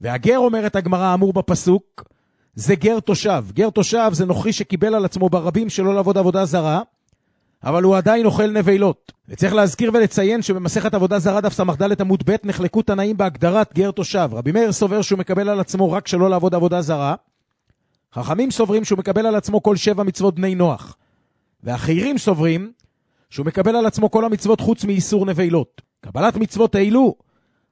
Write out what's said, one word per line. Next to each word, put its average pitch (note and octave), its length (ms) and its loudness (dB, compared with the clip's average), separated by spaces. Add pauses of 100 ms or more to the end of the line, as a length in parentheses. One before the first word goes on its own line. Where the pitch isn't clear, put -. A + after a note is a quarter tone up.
והגר, B2 360 2
אומרת A3+ 380 0
הגמרא, F3+ 300 0
האמור F#3 280 2
בפסוק, F3+ 720 0 (520)
זה B2 200 0
גר A3 240 0
תושב. F3+ 540 0
גר A2+ 160 0
תושב A3 440 0
זה E3 120 0
נוכרי F#3 280 -2
שקיבל G3+ 420 -2
על G3+ 100 0
עצמו F#3 240 0
ברבים F3 400 -2
שלא G3 260 -2
לעבוד G3 220 0
עבודה F#3+ 280 2
זרה, D#3+ 360 -2 (840)
אבל E3 200 0
הוא F#3+ 140 4
עדיין A3 280 2
אוכל G#3+ 220 2
נבלות. G3+ 640 0 (180)
וצריך F3+ 240 -2
להזכיר G#3+ 400 2
ולציין A3 480 2
שבמסכת F#3+ 520 -2
עבודה F#3+ 260 0
זרה, G3 220 0
דף G3 120 -2
סמ"ד F#3 480 0
עמוד F#3+ 240 0
ב', G3 180 2
נחלקו F#3 380 -2
תנאים G3+ 360 -2
בהגדרת F3+ 560 0
גר F#3+ 180 0
תושב. F3+ 400 -2
רבי A#2+ 200 -4
מאיר A3 200 2
סובר G3+ 300 0
שהוא F#3+ 180 -2
מקבל G3 300 -2
על G3+ 100 -2
עצמו F#3+ 320 0
רק G3 160 -4
שלא F#3 220 2
לעבוד F3+ 260 2
עבודה F3 260 0
זרה. D3 340 -2 (960)
חכמים E3+ 380 -2
סוברים G#3+ 320 0
שהוא G3 160 -2
מקבל G3+ 260 -2
על A3 100 0
עצמו G#3 280 -2
כל G#3+ 120 4
שבע G3+ 280 0
מצוות F#3+ 320 -2
בני F#3 200 -2
נוח. E3+ 420 -2 (680)
ואחרים D#3+ 540 -2
סוברים E3+ 540 -2 (580)
שהוא C#3+ 160 -8
מקבל F#3+ 300 0
על A#3 100 2
עצמו G#3+ 260 0
כל A3 140 2
המצוות G#3+ 360 0
חוץ A3+ 240 -2
מאיסור G3 400 0
נבלות. E3+ 560 -2 (200)
קבלת D#3+ 360 -2
מצוות A3 380 0
אלו G#3 400 2 (560)